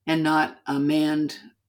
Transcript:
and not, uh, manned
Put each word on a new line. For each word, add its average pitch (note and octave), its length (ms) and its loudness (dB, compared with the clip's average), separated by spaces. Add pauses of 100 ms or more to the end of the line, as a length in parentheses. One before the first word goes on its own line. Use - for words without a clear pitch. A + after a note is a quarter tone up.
and D#3+ 160 0
not, D#3 320 0 (100)
uh, C#3 140 -2
manned D3+ 580 0 (300)